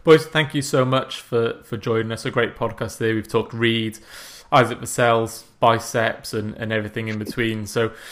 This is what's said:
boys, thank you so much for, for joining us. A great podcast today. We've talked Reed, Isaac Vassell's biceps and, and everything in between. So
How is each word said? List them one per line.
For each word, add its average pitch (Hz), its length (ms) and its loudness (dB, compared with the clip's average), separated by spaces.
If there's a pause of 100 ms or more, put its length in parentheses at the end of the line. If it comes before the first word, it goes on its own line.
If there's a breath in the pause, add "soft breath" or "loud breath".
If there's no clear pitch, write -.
boys, 156 220 8
thank 151 280 -2
you 143 80 0
so 131 220 2
much 131 360 -2
for, 117 440 -2
for - 120 -8
joining 113 360 -2
us. 110 120 -8
A 135 60 -4
great 117 260 0
podcast 110 420 -6
today. 113 140 0
We've 110 160 -2
talked 110 240 -2
Reed, 113 460 0 (540 loud breath)
Isaac 123 260 4
Vassell's 117 640 0 (160)
biceps 117 760 0
and, 107 240 -4
and 110 160 -6
everything 110 360 -4
in 107 100 -6
between. 110 480 -4
So 113 240 0 (220 loud breath)